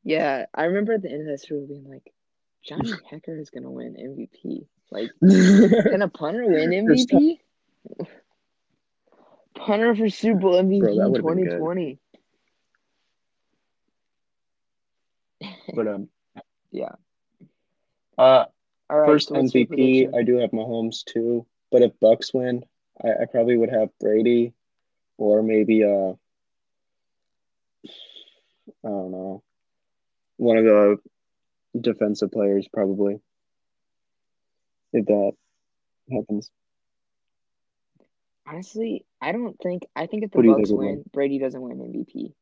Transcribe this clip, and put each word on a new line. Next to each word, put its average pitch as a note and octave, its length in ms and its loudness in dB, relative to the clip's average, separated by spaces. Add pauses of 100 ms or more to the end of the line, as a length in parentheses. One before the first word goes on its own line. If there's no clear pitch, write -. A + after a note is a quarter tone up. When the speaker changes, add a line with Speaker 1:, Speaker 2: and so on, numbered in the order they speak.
Speaker 1:
Yeah, D3 520 -2
I D#3 100 -2
remember G3+ 300 -2
at G3+ 80 -4
the D#3+ 80 -12
end D3 120 -10
of D#3 60 -12
that C#3 120 -8
Super C#3+ 200 -10
Bowl C#3 80 -16
being C#3+ 200 -18
like, C3 240 -20 (520)
"Johnny - 180 -10
Speaker 2:
<laughs> A3+ 300 -10
Speaker 1:
Hekker D#3+ 280 -14
is D3 100 -16
gonna C3 200 -16
win B2+ 260 -16
M C3+ 200 -16
V - 160 -14
P." - 340 -14 (240)
Like, A2+ 260 -10
Speaker 2:
<laughs> - 40 -12
Speaker 1:
can G3 840 6
a F#3+ 60 -2
punter G3 380 -6
win E3 260 2 (180)
Speaker 2:
It's B3+ 160 4
tough. C4+ 140 4
Speaker 1:
M D4+ 80 4
V E4 120 -4 (560)
P? - 100 -10 (1500)
Punter A3 400 0
for G#3+ 140 0
Super G#3 320 0
Bowl F#3 180 2
M F#3+ 100 2
V G3 80 2
P G3 40 2
Speaker 2:
Bro, G#2 160 2
that G3 140 2
would've - 160 0
been F3+ 180 0
good. F2 140 -4
Speaker 1:
twenty - 0 -
twenty. D#3+ 400 -6 (3750)
Speaker 2:
But, A2 140 -4
um, G2 200 -8 (260)
Speaker 1:
<laughs> - 80 -20 (300)
Yeah. - 180 -10 (1300)
Speaker 2:
uh, C3 260 6 (440)
Speaker 1:
All D3+ 100 0
right, D3+ 100 4
Speaker 2:
first D3+ 200 4
Speaker 1:
so - 60 -10
what's C3 200 0
your B2 80 4
Speaker 2:
M A2 60 0
V - 80 -8
P, C3 300 4
Speaker 1:
prediction? A#2+ 140 -2
Speaker 2:
I - 40 0
do B2 140 2
have A2+ 140 -2
Mahomes A2+ 520 -6
too. A#2 420 -4 (240)
But B2 120 6
if A2+ 180 4
Bucks - 340 2
win, B2 300 -4 (380)
I, A#2 60 -2 (140)
I - 80 -2
probably A#2+ 260 2
would A2+ 140 0
have A2 200 -2 (100)
Brady A#2+ 520 2 (680)
or G#2+ 240 2
maybe, A2 420 2
uh, G2 280 0 (2750)
I A2+ 40 -10
don't F#2+ 240 -8
know, F#2+ 300 -12 (960)
one A#2 220 2
of A2 60 4
the G#2 320 6 (840)
defensive G#2 520 -4
players G2+ 400 -2
probably. G2+ 480 -2 (1700)
If G#2+ 140 0
that G#2 260 0 (800)
happens. G#2 380 -8 (2000)
Speaker 1:
Honestly, G3 580 -10 (160)
I C#3 100 -6
don't A3+ 320 -8
think, F3+ 320 -8
I D#3 120 -8
think G#3+ 180 -8
if G3+ 80 -12
the - 60 0
Speaker 2:
Who B2 40 4
do A#2 60 6
you G#2+ 80 6
Speaker 1:
Bucks G#2 140 0
Speaker 2:
think G2+ 100 0
would G2+ 60 -4
Speaker 1:
win, G2+ 100 -6
Speaker 2:
win? - 160 -16
Speaker 1:
Brady C#3 260 -4
doesn't C3 220 -8
win B2+ 200 -14
M A#2+ 120 -14
V B2 120 -10
P. - 380 -14